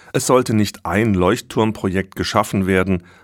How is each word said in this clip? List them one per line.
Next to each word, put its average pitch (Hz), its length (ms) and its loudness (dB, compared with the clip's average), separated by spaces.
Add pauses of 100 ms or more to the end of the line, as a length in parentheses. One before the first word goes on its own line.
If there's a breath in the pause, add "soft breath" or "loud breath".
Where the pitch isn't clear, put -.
(120 loud breath)
Es 139 140 -2
sollte 127 280 2
nicht 104 300 -2
ein 101 300 0
Leuchtturmprojekt 98 1000 -2
geschaffen 101 500 -2
werden, 95 380 0 (200 loud breath)